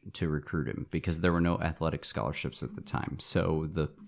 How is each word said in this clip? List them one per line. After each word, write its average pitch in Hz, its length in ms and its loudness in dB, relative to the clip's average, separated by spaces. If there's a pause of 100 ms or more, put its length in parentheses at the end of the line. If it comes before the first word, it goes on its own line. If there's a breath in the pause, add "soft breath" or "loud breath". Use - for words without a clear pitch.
(120)
to - 160 -2
recruit 76 400 -2
him - 240 -4
because 82 280 0
there 90 120 6
were 85 80 4
no 85 200 4
athletic 80 440 0
scholarships - 580 -2
at - 140 -8
the - 40 -8
time. - 380 -4
So 80 540 2
the 78 160 2 (200)